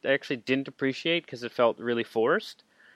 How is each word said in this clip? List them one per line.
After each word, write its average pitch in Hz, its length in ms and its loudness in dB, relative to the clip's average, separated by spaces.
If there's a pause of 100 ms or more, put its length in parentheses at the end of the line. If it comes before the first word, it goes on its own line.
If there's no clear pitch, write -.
actually 139 340 0
didn't 135 300 0
appreciate 160 580 -2
'cause 120 180 -12
it 117 80 -8
felt 117 260 4
really 117 260 0
forced. 135 600 -2 (320)